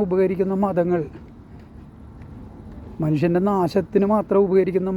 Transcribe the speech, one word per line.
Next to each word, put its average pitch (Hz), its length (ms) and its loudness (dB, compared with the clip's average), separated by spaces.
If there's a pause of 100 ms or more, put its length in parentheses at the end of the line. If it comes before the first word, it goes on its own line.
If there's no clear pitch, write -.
ഉപകരിക്കുന്ന 185 480 0 (120)
മതങ്ങൾ, 175 360 0 (2000)
മനുഷ്യൻ്റെ 165 460 2
നാശത്തിന് 196 640 2
മാത്രം 202 320 2
ഉപകരിക്കുന്ന 185 520 2